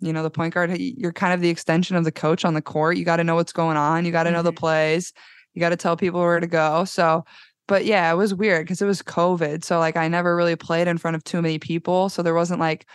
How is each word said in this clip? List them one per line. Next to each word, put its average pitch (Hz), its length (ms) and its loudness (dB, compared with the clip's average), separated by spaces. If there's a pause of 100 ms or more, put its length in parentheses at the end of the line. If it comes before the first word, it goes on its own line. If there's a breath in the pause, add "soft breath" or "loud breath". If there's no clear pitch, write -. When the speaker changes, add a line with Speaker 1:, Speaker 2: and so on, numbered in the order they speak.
Speaker 1:
You 160 120 -4
know, 160 100 -2
the 160 80 -2
point 165 240 -4
guard, 175 160 0
y-, - 260 -4
you're 170 160 -4
kind 180 220 0
of 180 60 -2
the 170 100 2
extension 165 440 0
of 170 100 2
the 160 60 0
coach 165 340 -2
on 170 100 2
the 156 80 -2
court. 160 340 0
You 175 80 -4
gotta 170 180 2
know 165 140 0
what's 170 160 0
going 165 240 0
on. 160 280 2
You 170 80 -2
gotta 170 200 2
know 170 100 0
the 175 80 2
Speaker 2:
Mm-hmm. 165 60 -12
Speaker 1:
plays. 160 560 0 (420 loud breath)
You 170 60 -10
gotta 170 160 2
tell 170 200 0
people 180 240 -2
where 170 200 2
to 170 80 -2
go. 160 360 2
So, 170 400 0 (440 loud breath)
but 196 160 2
yeah, 180 260 2
it 170 60 2
was 196 180 0
weird 175 320 0
'cause 180 160 -4
it 202 40 0
was 196 160 -2
covid. 170 600 0
So, 170 160 0
like, 160 180 0
I 160 120 0
never 175 260 0
really 170 220 2
played 170 320 0
in 170 100 0
front 165 180 -2
of 156 60 -6
too 170 200 -4
many 160 160 -2
people. 180 500 0
So 175 140 -4
there 165 120 2
wasn't, 170 260 0
like, 160 340 -2